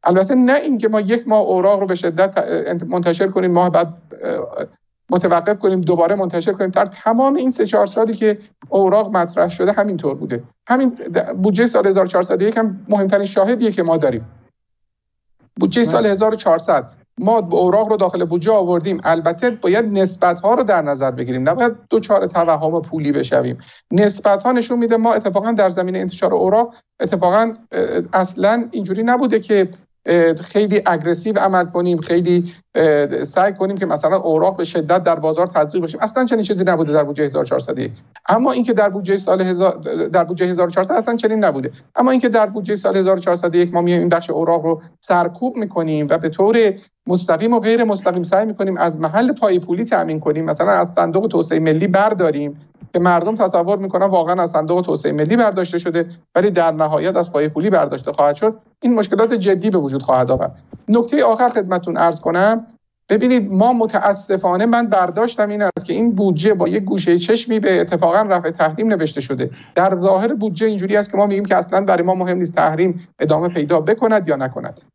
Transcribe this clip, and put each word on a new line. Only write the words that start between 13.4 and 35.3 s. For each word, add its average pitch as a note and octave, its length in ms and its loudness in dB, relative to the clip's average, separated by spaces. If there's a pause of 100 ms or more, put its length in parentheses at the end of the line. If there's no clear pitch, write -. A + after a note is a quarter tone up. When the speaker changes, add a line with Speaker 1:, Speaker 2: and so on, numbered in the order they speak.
Speaker 1:
که F3+ 100 -2
ما E3 140 0
داریم. B2 280 -2 (1300)
بودجهٔ G3+ 280 2
سال - 180 2
Speaker 2:
بله. G#3 100 2
Speaker 1:
هزار G#3+ 200 2
و A3+ 40 -4
چهارصد D#3+ 540 0 (280)
ما A3+ 200 2 (120)
اوراق G#3 380 2
رو A3 80 2
داخل F#3 280 0
بودجه F3 280 0
آوردیم. F3+ 520 0
البته E3 460 0
باید A3 340 0
نسبت‌ها F#3 680 0
رو C4 80 2
در G3 200 2
نظر C#3 280 -2
بگیریم، B2+ 380 -4
نباید A#3 240 0 (180)
دچار G3+ 360 2
توهم E3 560 0
پولی D3 300 -4
بشویم. C3 460 -2 (320)
نسبت‌ها G3+ 640 2
نشون A#3+ 260 0
می‌ده A#3 180 2
ما A3+ 180 2
اتفاقاً G#3+ 380 -2
در G3+ 180 2
زمینهٔ F#3 300 -4
انتشار F#3 340 -2
اوراق G3 400 2 (260)
اتفاقاً، G3+ 540 0 (180)
اه، F3 300 -2 (100)
اصلاً G3+ 580 0
اینجوری G3 320 -6
نبوده A#3+ 380 2
که G3 280 0 (380)
اه، E3 280 4
خیلی G3+ 520 0
اگریسیو E3+ 520 -2
عمل F#3 280 2
کنیم، F3 340 0
خیلی، F3 520 0 (220)
اه، D3 500 2
سعی F#3 280 0
کنیم F#3+ 240 -4
که F#3 100 -4
مثلاً D#3 300 0
اوراق F3 400 0
به F3 80 -4
شدت E3+ 400 0
در E3+ 100 4
بازار D#3+ 320 0